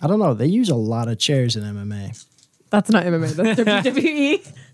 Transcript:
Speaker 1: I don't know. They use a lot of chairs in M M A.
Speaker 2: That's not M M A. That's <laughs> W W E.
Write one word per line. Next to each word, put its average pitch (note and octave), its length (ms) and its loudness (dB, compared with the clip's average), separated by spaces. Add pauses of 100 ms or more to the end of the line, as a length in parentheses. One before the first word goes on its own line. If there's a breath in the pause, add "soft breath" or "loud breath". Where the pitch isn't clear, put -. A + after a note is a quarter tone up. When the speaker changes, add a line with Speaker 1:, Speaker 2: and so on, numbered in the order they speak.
Speaker 1:
I C#3+ 60 -2
don't G#3 120 2
know. D#3+ 140 2
They A#2 140 0
use G#3+ 220 2
a C#3 60 0
lot A2+ 320 -2
of A2+ 120 -4
chairs B2+ 360 0
in G#2+ 80 -6
M G#2 140 -8
M G2+ 140 -8
A. G2+ 200 -10 (600)
Speaker 2:
That's G#3 180 2
not F#3+ 160 4
M F3 80 0
M D#3+ 100 0
A. D#3 40 -2
That's F#3 300 0
<laughs> A#3+ 60 2
W G#3 200 2
W C4 240 0
E. D4+ 360 0 (300 soft breath)